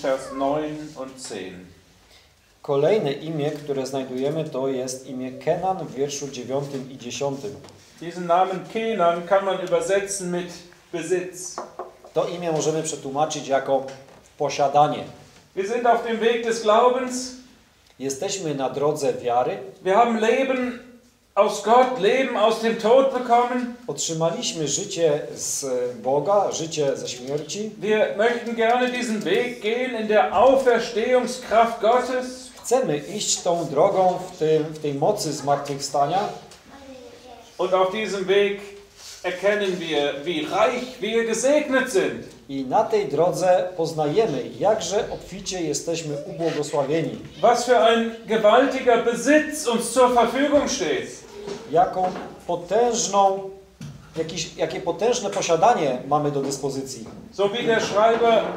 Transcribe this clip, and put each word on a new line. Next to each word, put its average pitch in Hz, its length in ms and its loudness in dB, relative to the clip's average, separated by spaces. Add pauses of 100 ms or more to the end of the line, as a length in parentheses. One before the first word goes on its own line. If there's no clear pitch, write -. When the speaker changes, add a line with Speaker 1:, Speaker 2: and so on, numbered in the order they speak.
Speaker 1:
Vers 135 300 -2
neun 147 440 -2 (200)
und 131 260 -14
zehn. 92 440 -12 (960)
Speaker 2:
Kolejne 151 500 2
imię, 156 380 -4
które 135 360 -6
znajdujemy, 135 580 -4
to 131 240 -4
jest 131 380 -6
imię 127 260 -8
Kenan 175 540 -2
w 113 80 -14
wierszu 139 340 -6
dziewiątym 131 640 -8
i 131 60 -16
dziesiątym. 135 560 -8 (460)
Speaker 1:
Diesen 175 260 -10
Namen 185 340 2 (120)
Kenan 180 500 0
kann 196 220 2
man 185 160 -2
übersetzen 180 720 -2
mit 175 200 -6 (400)
Besitz. 170 640 -4 (580)
Speaker 2:
To 170 100 2
imię 175 280 -4
możemy 156 300 0
przetłumaczyć 143 680 -4
jako 135 380 0 (520)
posiadanie. 143 680 2 (520)
Speaker 1:
Wir 190 120 -2
sind 240 180 -2
auf 226 180 4
dem 226 140 -2
Weg 226 260 0
des 226 180 -2
Glaubens. 247 760 2 (600)
Speaker 2:
Jesteśmy 151 560 -4
na 131 160 -2
drodze 143 420 0
wiary. 123 460 0 (260)
Speaker 1:
Wir 185 100 2
haben 233 260 4
Leben 254 580 0 (560)
aus 208 280 2
Gott, 233 380 6
Leben 240 360 2
aus 220 240 4
dem 226 160 2
Tod 254 360 6
bekommen. 247 640 2 (120)
Speaker 2:
Otrzymaliśmy 160 840 -2
życie 165 520 0 (140)
z - 320 -6 (360)
Boga, 147 500 2
życie 147 440 -2
ze 117 120 -8
śmierci. 151 640 -6 (100)
Speaker 1:
Wir 208 360 0
möchten 233 400 0
gerne 247 340 2
diesen 220 300 -4
Weg 233 400 -2
gehen 240 400 -2
in 214 80 -4
der 208 280 4
Auferstehungskraft 233 1400 4
Gottes. 247 680 0 (160)
Speaker 2:
Chcemy 202 340 0
iść - 420 -4
tą 170 260 0
drogą 185 520 4 (140)
w - 60 -16
tym, 156 260 4
w 156 140 -10
tej 147 160 -4
mocy 156 380 0
zmartwychwstania. 143 960 -2 (1300)
Speaker 1:
Und 180 160 0
auf 185 180 2
diesem 202 320 -4
Weg 202 360 2 (600)
erkennen 190 540 0
wir, 143 480 -2
wie 156 260 -4
reich 233 500 0
wir 226 260 0
gesegnet 262 680 2
sind. - 460 -2 (100)
Speaker 2:
I 139 160 -6
na 175 200 2
tej 202 240 0
drodze 175 680 2
poznajemy, 156 680 0 (140)
jakże 202 520 0
obficie 185 520 -8
jesteśmy 151 540 -4 (100)
ubłogosławieni. 147 920 -2 (220)
Speaker 1:
Was 240 260 4
für 247 120 6
ein 226 320 4 (160)
gewaltiger 233 800 4
Besitz 285 640 2
uns 233 260 -2
zur 247 220 6
Verfügung 262 560 4
steht. - 540 -4 (460)
Speaker 2:
Jaką 185 420 2 (340)
potężną, 196 1040 2 (680)
jakiś, 165 400 -6
jakie 185 240 -2
potężne 202 500 0
posiadanie 170 760 2
mamy 147 240 2
do 139 120 0
dyspozycji. 131 600 -6 (280)
Speaker 1:
So 202 160 2
wie 233 140 -4
der 226 200 2
Schreiber 226 600 4 (140)